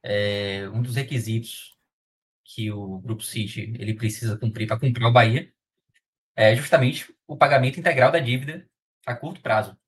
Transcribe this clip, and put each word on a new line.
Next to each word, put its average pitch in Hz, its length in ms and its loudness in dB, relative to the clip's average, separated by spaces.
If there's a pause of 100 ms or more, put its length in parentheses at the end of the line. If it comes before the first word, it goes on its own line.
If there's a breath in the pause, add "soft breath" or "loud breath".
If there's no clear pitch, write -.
É, 101 720 -2
um 110 80 -4
dos 123 140 -4
requisitos 113 800 -6 (680)
que 107 260 -8
o 98 300 -10
Grupo 110 240 -8
City, 110 520 -8
ele 107 180 -6
precisa 110 420 -6
cumprir 107 320 -4
pra 113 100 -2
comprar 120 300 0
o 120 40 4
Bahia 117 380 4 (840)
é 110 180 8
justamente 127 600 0 (120)
o 151 100 -12
pagamento 135 420 4
integral 165 340 4
da 170 60 4
dívida 139 480 -4 (400)
a 123 80 -6
curto 160 260 -12
prazo. 107 360 0 (120)